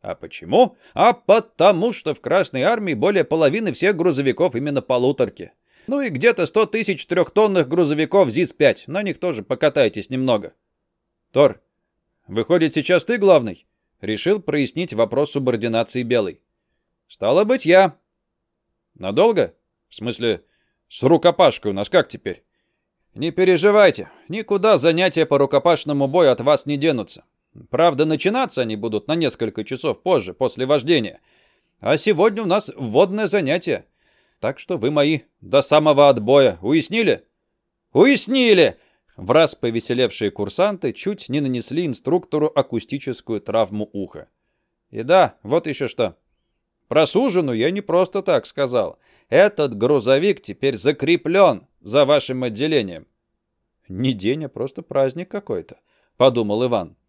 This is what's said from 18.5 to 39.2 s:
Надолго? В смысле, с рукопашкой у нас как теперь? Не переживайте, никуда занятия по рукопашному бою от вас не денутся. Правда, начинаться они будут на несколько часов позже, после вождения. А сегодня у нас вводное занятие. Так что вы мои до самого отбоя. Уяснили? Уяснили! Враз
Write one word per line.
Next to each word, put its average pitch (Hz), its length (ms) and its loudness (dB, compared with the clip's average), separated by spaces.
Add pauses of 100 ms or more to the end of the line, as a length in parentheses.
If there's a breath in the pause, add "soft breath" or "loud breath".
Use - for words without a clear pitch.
Надолго? 135 600 0 (340)
В - 60 -20
смысле, 117 500 -4 (460)
с - 140 -10
рукопашкой 165 680 2
у 98 40 -6
нас 101 140 -6
как 170 200 0
теперь? - 340 -12 (720)
Не 156 160 -6
переживайте, 185 800 4 (180 soft breath)
никуда 208 480 0
занятия 165 480 2
по 143 140 0
рукопашному 139 680 0
бою 147 240 4
от 117 80 -2
вас 139 260 0
не 143 100 -4
денутся. 135 480 -4 (460)
Правда, 156 360 2
начинаться 196 560 -2
они 110 120 -4
будут 107 320 -6
на 151 80 -4
несколько 120 480 -4
часов 131 400 -6
позже, 113 320 -2
после 127 320 -4
вождения. 135 540 0 (580)
А 135 180 0
сегодня 208 460 0
у 214 40 -6
нас 190 300 -2
вводное 175 520 0
занятие. 151 580 -4 (540)
Так 131 180 -6
что 180 200 -8
вы 117 120 -2
мои 151 300 0 (200)
до 135 220 2
самого 147 460 4
отбоя. 123 520 4
Уяснили? 165 640 0 (680)
Уяснили! 220 840 4 (400)
Враз 123 380 2